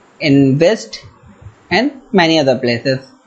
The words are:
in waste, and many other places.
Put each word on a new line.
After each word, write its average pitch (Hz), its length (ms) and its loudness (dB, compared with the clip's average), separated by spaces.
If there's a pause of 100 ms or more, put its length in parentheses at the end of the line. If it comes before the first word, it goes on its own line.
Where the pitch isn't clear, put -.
(200)
in 139 400 2
waste, 208 440 -2 (680)
and 233 320 -2 (100)
many 165 280 2
other 139 200 2
places. 120 400 -2 (260)